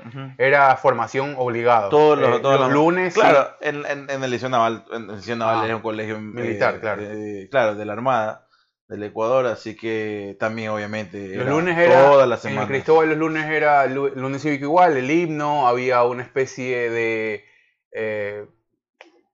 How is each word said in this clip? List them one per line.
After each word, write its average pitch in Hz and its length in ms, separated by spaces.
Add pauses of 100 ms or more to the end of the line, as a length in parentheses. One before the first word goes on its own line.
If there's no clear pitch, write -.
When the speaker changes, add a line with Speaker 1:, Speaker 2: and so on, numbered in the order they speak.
Speaker 1:
Ujú. 135 120 (180)
Speaker 2:
era 135 400
formación 135 600
obligado. 117 520
Speaker 1:
Todos 151 300
los, 123 180
Speaker 2:
Eh, - 40
Speaker 1:
todos 139 180
Speaker 2:
los 131 80
Speaker 1:
los 135 60
Speaker 2:
lunes, 175 420
Speaker 1:
Claro, 156 340 (100)
Speaker 2:
sí. 151 100
Speaker 1:
en, 147 180
en, 143 240
en 135 120
el 131 60
Liceo 120 200
Naval, 113 420
en 110 180
el 107 60
Liceo 101 200
Naval 113 260
Speaker 2:
Ah, 110 40
Speaker 1:
era 113 120
un 104 40
colegio, 107 380
Speaker 2:
militar, 107 560
Speaker 1:
eh, 92 40
Speaker 2:
claro. 104 240
Speaker 1:
eh, 104 460
claro, 117 260
de 104 100
la 104 80
Armada 113 520 (420)
del 104 140
Ecuador, 113 460
así 110 280
que 107 640
también 110 300
obviamente 104 640
Speaker 2:
Los 123 120
Speaker 1:
era - 40
Speaker 2:
lunes 165 280
era, 170 260
Speaker 1:
todas 139 240
las 113 160
Speaker 2:
en 110 40
el - 40
Speaker 1:
semanas. 104 160
Speaker 2:
Cristóbal 156 400
los 156 80
lunes 156 320
era 147 380
lu-, 135 260
lunes 135 300
cívico 143 220
igual, 165 300
el 127 140
himno, 147 580
había 123 360
una 123 180
especie 127 680
de, 110 540 (460)
eh, 104 540 (880)